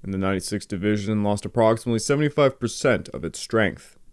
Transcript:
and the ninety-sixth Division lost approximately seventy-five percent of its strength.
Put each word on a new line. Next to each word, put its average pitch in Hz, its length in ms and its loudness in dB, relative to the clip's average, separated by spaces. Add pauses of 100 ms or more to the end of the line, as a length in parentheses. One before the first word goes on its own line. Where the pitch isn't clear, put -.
and 98 100 -8
the 95 60 -2
ninety-sixth 95 500 -4
Division 104 540 0
lost 104 240 -2
approximately 113 540 2
seventy-five 143 600 2
percent 117 500 0
of - 140 -8
its - 140 -8
strength. - 580 -2 (160)